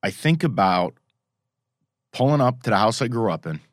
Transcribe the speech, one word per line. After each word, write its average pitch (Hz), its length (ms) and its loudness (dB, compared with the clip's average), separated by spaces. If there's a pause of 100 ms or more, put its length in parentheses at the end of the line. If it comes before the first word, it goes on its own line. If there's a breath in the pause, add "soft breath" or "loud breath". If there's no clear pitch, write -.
I 98 80 -4
think 156 320 0
about 95 500 0 (1160)
pulling 139 300 2
up 127 220 0
to 123 60 -4
the 104 80 2
house 110 240 2
I 127 60 -2
grew 117 240 -2
up 82 140 -6
in 80 140 -8 (140)